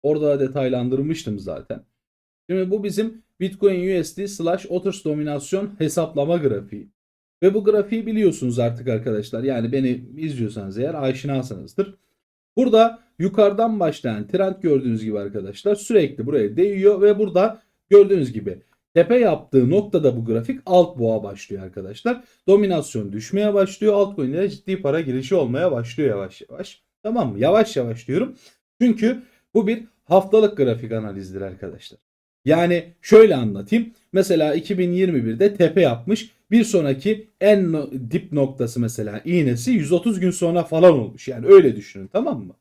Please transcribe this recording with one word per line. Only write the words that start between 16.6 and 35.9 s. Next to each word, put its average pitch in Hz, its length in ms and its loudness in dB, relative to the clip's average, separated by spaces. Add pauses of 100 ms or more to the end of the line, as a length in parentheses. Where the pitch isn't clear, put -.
ve 208 160 4
burada 202 440 0 (280)
gördüğünüz 190 420 6
gibi 98 300 -10 (320)
tepe 170 240 4
yaptığı 139 520 2
noktada 160 460 0
bu 113 80 -6
grafik 117 420 -4
alt 180 320 2
boğa 113 240 -2
başlıyor 98 400 -14
arkadaşlar. 101 640 -8 (220)
Dominasyon 175 680 0
düşmeye 196 420 -2
başlıyor. 202 400 0
Altcoin'lere 196 540 0
ciddi 190 340 -6
para 147 180 0
girişi 135 340 -4
olmaya 151 380 0
başlıyor 123 380 -2
yavaş 98 400 -8
yavaş. - 320 -16 (200)
Tamam 208 300 -2
mı? 98 60 -8
Yavaş 185 380 2
yavaş 117 320 -6
diyorum. 190 280 -2 (440)
Çünkü 233 420 0 (320)
bu 214 120 2
bir 226 180 -4 (200)
haftalık 202 520 2
grafik 120 360 -2
analizdir 98 480 -8
arkadaşlar. 95 580 -14 (460)
Yani 170 400 2 (180)
şöyle 214 340 8
anlatayım. 117 540 -4 (220)
Mesela 170 420 2
iki 175 240 -4
bin 175 140 0
yirmi 175 320 0
birde 120 300 0
tepe 175 260 2
yapmış. 151 520 -2 (180)